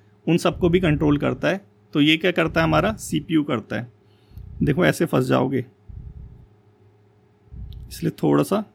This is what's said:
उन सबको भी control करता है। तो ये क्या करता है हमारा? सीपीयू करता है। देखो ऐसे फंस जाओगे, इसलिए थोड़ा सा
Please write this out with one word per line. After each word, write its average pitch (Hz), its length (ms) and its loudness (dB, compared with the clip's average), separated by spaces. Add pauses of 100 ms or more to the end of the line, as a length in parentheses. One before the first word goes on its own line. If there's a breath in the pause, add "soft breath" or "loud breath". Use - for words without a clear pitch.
(280 soft breath)
उन 165 80 4
सबको 170 320 0
भी 175 120 4
control 151 380 2
करता 131 300 -2
है। 190 260 -4 (180)
तो 156 80 2
ये 156 160 6
क्या 180 140 0
करता 165 300 0
है 165 40 4
हमारा? 160 280 2
सीपीयू 156 520 -2
करता 117 320 -4
है। 117 160 -10 (680 soft breath)
देखो 165 240 2
ऐसे 156 180 2
फंस 139 200 0
जाओगे, 131 400 0 (2250)
इसलिए - 240 -4 (100)
थोड़ा 147 200 4
सा 202 320 -4